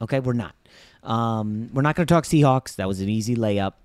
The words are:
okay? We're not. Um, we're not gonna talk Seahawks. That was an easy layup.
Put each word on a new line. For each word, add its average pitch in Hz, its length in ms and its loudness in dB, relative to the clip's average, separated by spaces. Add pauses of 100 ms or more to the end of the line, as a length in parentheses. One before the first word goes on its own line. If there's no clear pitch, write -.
okay? 135 200 -2
We're 127 140 -2
not. 117 200 -6 (480)
Um, 113 720 -2
we're 135 80 0
not 151 140 0
gonna 170 100 0
talk 165 160 4
Seahawks. 135 540 2
That 95 100 -4
was 95 140 -4
an 98 80 -2
easy 110 260 -2
layup. 101 380 0 (120)